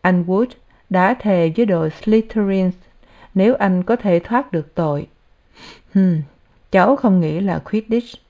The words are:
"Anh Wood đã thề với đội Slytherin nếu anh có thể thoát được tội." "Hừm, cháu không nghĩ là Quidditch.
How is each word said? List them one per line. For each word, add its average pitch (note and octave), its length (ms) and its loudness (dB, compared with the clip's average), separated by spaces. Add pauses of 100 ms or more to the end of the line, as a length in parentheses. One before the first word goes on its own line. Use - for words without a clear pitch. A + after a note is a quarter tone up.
"Anh F3+ 240 2
Wood F#3+ 220 0 (440)
đã F#3 240 2
thề F3+ 420 0
với A#3 100 2
đội E3 240 0
Slytherin G3+ 800 0 (640)
nếu G3+ 200 4
anh F#3 280 0
có A3+ 140 0
thể F#3 240 0
thoát B3 320 -4
được D#3+ 220 -6
tội." D#3 320 -4 (880)
"Hừm, F3+ 280 2 (480)
cháu G3 260 2
không F#3+ 240 2
nghĩ D#3+ 200 -2
là F#3+ 180 -4
Quidditch. A3+ 600 -6 (120)